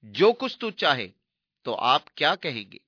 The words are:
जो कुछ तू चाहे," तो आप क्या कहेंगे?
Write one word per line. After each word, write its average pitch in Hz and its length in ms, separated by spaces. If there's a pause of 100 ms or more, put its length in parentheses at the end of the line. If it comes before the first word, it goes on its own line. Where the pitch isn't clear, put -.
जो 135 280
कुछ 240 280
तू 226 100
चाहे," 131 400 (540)
तो 123 80
आप 127 340 (100)
क्या 151 180
कहेंगे? 123 520